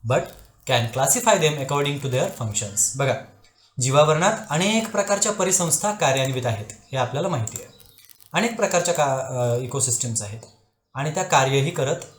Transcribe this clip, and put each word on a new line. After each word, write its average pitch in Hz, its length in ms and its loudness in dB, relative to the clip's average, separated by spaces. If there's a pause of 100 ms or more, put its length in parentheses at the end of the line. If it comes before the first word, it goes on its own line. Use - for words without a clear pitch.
but 127 120 2 (500)
can 120 140 2 (120)
classify 170 420 4
them 147 200 2
according 143 400 -2
to 139 100 -6
their 131 180 0 (140)
functions. 104 380 -4 (180)
बघा, 135 180 0 (680)
जीवावरणात 151 520 4 (180)
अनेक 202 400 0
प्रकारच्या 202 420 0
परिसंस्था 190 600 0
कार्यान्वित 135 540 0
आहेत, 107 200 -4 (260)
हे 135 60 -4
आपल्याला 135 300 -2
माहिती 120 340 -4
आहे. - 100 -20 (600)
अनेक 220 240 0
प्रकारच्या 185 380 2
का-, 131 420 0
अ, 120 220 2
इकोसिस्टम्स 123 640 -2
आहेत 107 180 -10 (540)
आणि 147 160 -4
त्या 180 140 -2
कार्यही 139 460 2
करत 139 260 0 (220)